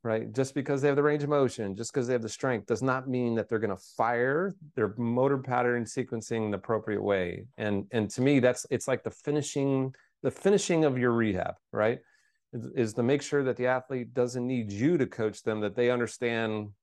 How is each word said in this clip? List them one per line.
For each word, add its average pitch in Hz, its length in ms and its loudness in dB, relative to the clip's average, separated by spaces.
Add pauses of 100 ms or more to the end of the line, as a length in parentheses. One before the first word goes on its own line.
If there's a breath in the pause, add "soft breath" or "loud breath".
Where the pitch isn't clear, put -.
right? 110 300 0
Just 135 200 -2
because 139 280 0
they 147 60 4
have 139 80 4
the 143 60 4
range 147 200 2
of 147 80 -2
motion, 123 440 2
just 113 160 -8
'cause 127 160 0
they 127 60 0
have 120 80 2
the 110 80 -6
strength, 120 380 -2
does 120 160 -2
not 131 260 0
mean 123 280 0
that 107 120 -2
they're 113 100 0
gonna 101 200 -2 (180)
fire 127 580 0 (220)
their 107 220 0
motor 127 400 2
pattern 123 460 0
sequencing 113 680 -4
the 98 80 -2
appropriate 107 440 -2
way. 98 440 0 (100)
And, 104 360 -2
and 107 180 0
to - 100 -6
me, 139 200 4
that's, 123 300 2
it's 123 160 -2
like 131 180 -2
the 107 60 -4
finishing, 139 840 -2 (280 soft breath)
the 135 80 0
finishing 190 540 2
of 127 140 2
your 123 140 4
rehab, 110 420 0 (180)
right? 113 280 0 (520 soft breath)
Is, 123 220 -10
is 110 200 0
to 120 80 0
make 139 200 2
sure 143 220 -2
that 127 120 -2
the 123 120 -2
athlete 127 440 -4
doesn't 123 340 -2
need 120 240 -2
you 139 280 2
to 127 80 2
coach 107 360 -4
them, 107 200 -2
that 101 120 -2
they 123 160 4
understand 113 800 -2 (140)